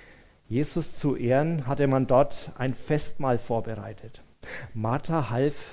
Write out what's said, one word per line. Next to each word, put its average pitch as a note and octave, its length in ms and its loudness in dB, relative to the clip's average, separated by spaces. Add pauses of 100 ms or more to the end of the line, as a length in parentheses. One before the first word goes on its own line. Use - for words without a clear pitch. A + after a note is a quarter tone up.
(480)
Jesus D3 480 -2
zu C#3 200 0
Ehren C#3 500 2
hatte C#3 220 2
man C3 180 4
dort - 520 4
ein B2+ 180 -2
Festmahl C3+ 640 0
vorbereitet. G#2+ 840 -6 (540)
Martha A#2+ 560 -2
half C3+ 240 2 (180)